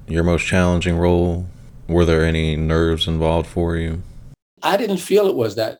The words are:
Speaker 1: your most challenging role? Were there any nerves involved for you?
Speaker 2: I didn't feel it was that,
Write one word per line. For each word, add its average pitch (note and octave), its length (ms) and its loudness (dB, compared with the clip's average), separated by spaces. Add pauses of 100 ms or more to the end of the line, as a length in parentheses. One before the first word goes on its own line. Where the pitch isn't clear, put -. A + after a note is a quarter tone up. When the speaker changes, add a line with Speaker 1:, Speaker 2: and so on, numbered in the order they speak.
Speaker 1:
your E2 160 0
most E2+ 220 2
challenging F2+ 520 2
role? F2 500 2 (400)
Were E2+ 180 4
there D#2+ 200 4
any D#2+ 300 0
nerves D#2+ 520 0
involved D#2+ 400 0
for E2+ 280 -2
you? E2 260 -4 (600)
Speaker 2:
I F3 160 0
didn't G3 200 -2
feel F#3+ 300 2
it - 80 0
was A2 200 -2
that, A2 240 -4